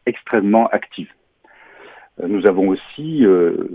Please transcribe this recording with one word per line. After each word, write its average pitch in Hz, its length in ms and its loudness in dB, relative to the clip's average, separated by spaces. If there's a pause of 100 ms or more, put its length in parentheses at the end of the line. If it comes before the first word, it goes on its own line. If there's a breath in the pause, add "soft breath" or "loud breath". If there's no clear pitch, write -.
extrêmement 113 640 0
actives. - 440 -8 (1120 loud breath)
Euh, 87 60 -8
nous 98 200 0
avons 95 220 2
aussi, 143 560 -2
euh, 87 500 2